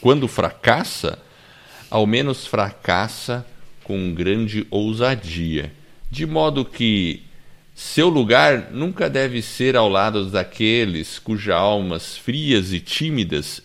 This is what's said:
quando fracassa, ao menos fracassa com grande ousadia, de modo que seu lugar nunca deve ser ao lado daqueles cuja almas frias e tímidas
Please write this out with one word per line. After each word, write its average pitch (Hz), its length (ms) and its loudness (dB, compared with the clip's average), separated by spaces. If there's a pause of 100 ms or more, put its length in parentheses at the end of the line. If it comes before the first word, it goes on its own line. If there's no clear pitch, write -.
quando 131 260 4
fracassa, - 920 0 (720)
ao 107 160 4
menos 131 400 0
fracassa 107 1000 -2 (380)
com 92 300 -4
grande 104 580 -2
ousadia, 95 1000 -2 (380)
de 139 160 -6
modo 156 400 0
que 101 560 0 (560)
seu - 300 2
lugar 131 640 4
nunca 165 380 -2
deve 135 320 -2
ser 127 340 0
ao 110 140 6
lado 98 400 2
daqueles 101 920 0
cuja 101 360 -2
almas 92 600 0
frias 123 560 0
e 87 80 -2
tímidas 101 840 -4